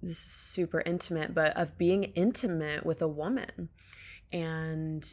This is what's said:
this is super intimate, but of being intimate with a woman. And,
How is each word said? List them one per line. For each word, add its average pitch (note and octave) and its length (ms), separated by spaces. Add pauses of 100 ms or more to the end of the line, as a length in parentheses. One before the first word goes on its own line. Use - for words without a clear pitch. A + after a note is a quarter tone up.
this E3+ 200
is - 80
super - 540
intimate, E3+ 480
but D#3 240
of E3 220
being F#3 240
intimate E3+ 840
with D#3+ 160
a E3 60
woman. E3 600 (640)
And, D#3+ 800